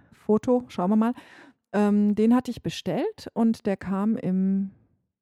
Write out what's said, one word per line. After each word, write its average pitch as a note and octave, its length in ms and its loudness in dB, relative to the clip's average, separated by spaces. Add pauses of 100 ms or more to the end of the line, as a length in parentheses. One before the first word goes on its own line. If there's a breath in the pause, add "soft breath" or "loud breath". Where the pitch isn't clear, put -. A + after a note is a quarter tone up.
(120)
Foto. B3 560 0
Schauen F3+ 220 -2
wir G#3+ 80 4
mal. A3+ 160 2 (580 loud breath)
Ähm, G#3 440 2
den A3+ 200 4
hatte B3 160 0
ich - 100 -12
bestellt G#3 720 -6
und A3+ 320 0
der F#3+ 120 -2
kam G3 400 -2
im, F#3+ 540 -2 (500)